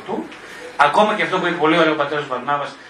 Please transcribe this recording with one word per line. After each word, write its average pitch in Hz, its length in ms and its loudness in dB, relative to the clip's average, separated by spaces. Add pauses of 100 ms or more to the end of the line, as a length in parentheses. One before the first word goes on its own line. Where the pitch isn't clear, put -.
του, - 220 -6 (480)
ακόμα 170 400 4
και 170 80 0
αυτό 180 160 0
που 175 80 -2
είπε 170 80 -2
πολύ 147 220 2
ωραίο 156 160 4
ο - 20 -2
πατέρας 143 320 -2
Βαρνάβας, 135 480 -4 (140)